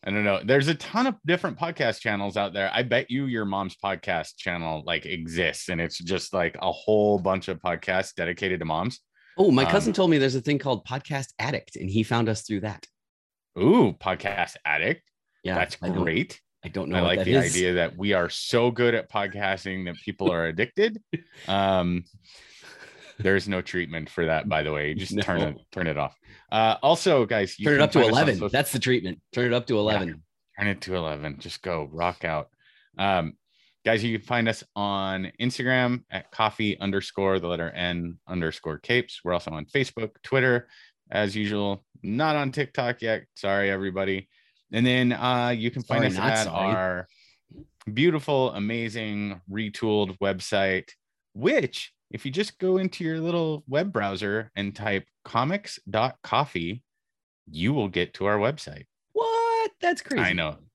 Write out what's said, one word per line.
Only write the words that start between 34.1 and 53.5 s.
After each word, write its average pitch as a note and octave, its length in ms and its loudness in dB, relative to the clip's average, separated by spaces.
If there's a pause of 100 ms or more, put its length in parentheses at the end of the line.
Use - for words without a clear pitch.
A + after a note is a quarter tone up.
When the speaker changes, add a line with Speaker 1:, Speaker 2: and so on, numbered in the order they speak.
Speaker 1:
can G#2+ 100 -8
find A#2 220 2
us A2+ 140 -2 (140)
on F#2+ 640 -2
Instagram B2 680 0
at - 200 -8
coffee G#2+ 480 0
underscore G2 640 0
the E2+ 80 -4
letter E2+ 220 -2
N F2 480 -4 (100)
underscore D#2+ 500 -4
capes. - 460 -2
We're F2 80 -2
also F2 180 -2
on D#2+ 160 -8
Facebook, A#2 440 -4 (120)
Twitter, B2+ 460 2 (420)
as G2+ 240 0
usual. G2+ 500 -2 (180)
Not D3+ 340 0
on C3+ 160 -2
TikTok B2+ 500 -2
yet. A2+ 220 -2 (100)
Sorry, G2 360 0
everybody. F#2+ 580 -2 (440)
And A#2 140 2
then, B2 260 4
uh, B2 440 0
you A#2 160 -2
can B2+ 100 -8
find B2 200 0
Speaker 2:
Sorry, A2 60 2
Speaker 1:
us F#2 80 -2
Speaker 2:
not G#2 160 0
Speaker 1:
at A2 120 2
Speaker 2:
sorry. F#2+ 300 0
Speaker 1:
our F#2 340 -2 (840)
beautiful, C#3 600 2
amazing, G#2 880 -4 (100)
retooled G#2 680 0
website, F#2+ 720 0 (420)
which, E3+ 600 0 (180)
if - 140 -12
you C#3 60 -4
just G3 280 -4
go F#3 180 2
into F#3+ 280 -2
your D#3+ 160 -2
little D#3+ 460 -2